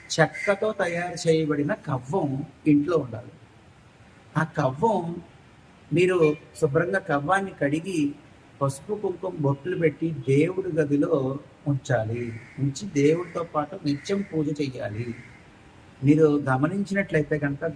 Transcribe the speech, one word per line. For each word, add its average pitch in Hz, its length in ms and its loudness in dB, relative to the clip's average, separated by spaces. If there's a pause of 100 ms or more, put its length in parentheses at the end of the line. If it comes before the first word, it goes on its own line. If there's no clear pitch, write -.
(140)
చెక్కతో 196 560 0 (100)
తయారు 170 440 -4
చేయబడిన 151 480 2 (180)
కవ్వం 139 400 -2 (420)
ఇంట్లో 147 340 4
ఉండాలి. 110 280 -12 (1080)
ఆ - 20 2 (160)
కవ్వం 156 380 2 (920)
మీరు 180 260 4 (440)
శుభ్రంగా 170 400 2 (100)
కవ్వాన్ని 175 500 0
కడిగి 165 380 -2 (600)
పసుపు 139 420 -2
కుంకుమ 180 320 -6 (120)
బొట్లు 139 380 -2
పెట్టి 160 240 0 (240)
దేవుడి 175 480 2
గదిలో 151 340 2 (580)
ఉంచాలి. 120 520 -2 (380)
ఉంచి 139 220 -2 (160)
దేవుడితో 170 440 2 (100)
పాటు 151 220 -4 (100)
నిత్యం 147 340 -2 (140)
పూజ 156 140 0 (140)
చెయ్యాలి. 120 460 -6 (920)
మీరు 151 260 6 (220)
గమనించినట్లయితే 160 840 0 (100)
కనుక 139 180 -4 (120)